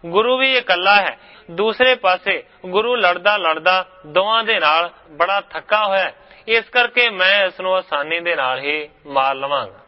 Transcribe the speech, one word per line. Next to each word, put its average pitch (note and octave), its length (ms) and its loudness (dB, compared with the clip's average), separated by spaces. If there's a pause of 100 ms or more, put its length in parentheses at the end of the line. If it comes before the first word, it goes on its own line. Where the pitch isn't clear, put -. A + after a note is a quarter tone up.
ਗੁਰੂ A3 320 2
ਵੀ C4 180 2
ਇਕੱਲਾ F#3+ 400 2
ਹੈ। E3+ 220 0 (320)
ਦੂਸਰੇ A3 440 0
ਪਾਸੇ F#3 480 -2 (240)
ਗੁਰੂ A3 300 0
ਲੜਦਾ F#3 400 2
ਲੜਦਾ F3+ 500 0 (200)
ਦੋਵਾਂ G3+ 380 0
ਦੇ G#3+ 160 0
ਨਾਲ D#3+ 300 2 (200)
ਬੜਾ F3 300 -2
ਥੱਕਾ G#3 460 -4
ਹੋਇਆ G3 140 0
ਹੈ। F3 140 -4 (340)
ਇਸ A3 160 0
ਕਰਕੇ A#3+ 460 0
ਮੈਂ F#3+ 360 2
ਇਸ F3+ 140 -8
ਨੂੰ F#3 160 -2
ਆਸਾਨੀ D#3+ 440 -4
ਦੇ E3+ 160 -2
ਨਾਲ C3 220 -2
ਹੀ D3 300 -6 (180)
ਮਾਰ C#3 280 0
ਲਵਾਂਗਾ। C3+ 540 -6